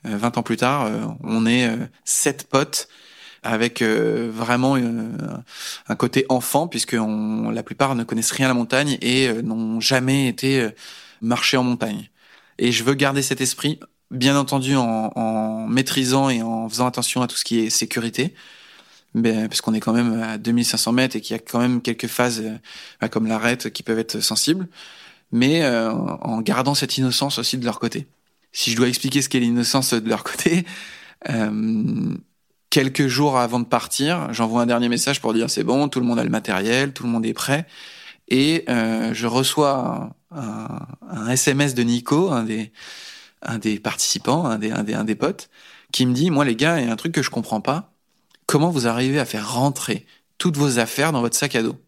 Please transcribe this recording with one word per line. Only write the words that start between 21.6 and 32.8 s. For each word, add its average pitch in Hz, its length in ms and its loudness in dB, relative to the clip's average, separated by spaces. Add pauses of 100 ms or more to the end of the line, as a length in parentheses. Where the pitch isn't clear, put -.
quelques 117 260 -4
phases, 117 380 0
euh, 110 100 -6 (440)
bah, 110 100 -2
comme 110 160 0
l'arête 113 460 0
qui - 100 -10
peuvent 110 160 -2
être 113 220 -4
sensibles, 170 480 0 (640)
mais, 139 320 4
euh, 117 280 2
en 113 500 -4
gardant 127 340 0
cette 135 220 -2
innocence 131 420 0
aussi 120 180 -2
de 120 80 -6
leur 113 140 -2
côté. 151 260 -4 (460)
Si - 180 -2
je 117 60 0
dois 123 120 4
expliquer 127 360 0
ce 131 60 -4
qu'est 131 100 2
l'innocence 120 560 2
de 110 120 -2
leur 113 160 0
côté, 175 400 0 (680)
euh, 110 840 -2 (560)
quelques 135 380 2